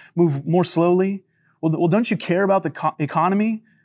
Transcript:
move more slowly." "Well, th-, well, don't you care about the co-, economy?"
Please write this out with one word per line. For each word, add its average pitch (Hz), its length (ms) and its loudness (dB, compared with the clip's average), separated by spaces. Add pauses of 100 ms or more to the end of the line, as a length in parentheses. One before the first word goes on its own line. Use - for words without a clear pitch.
(140)
move 160 320 0
more 175 180 2
slowly." 180 600 0 (360)
"Well, 160 100 0
th-, 160 80 -2
well, 175 100 2
don't 208 220 0
you 214 60 0
care 185 260 -2
about 196 200 2
the 156 80 -6
co-, - 280 -6
economy?" 196 640 0 (220)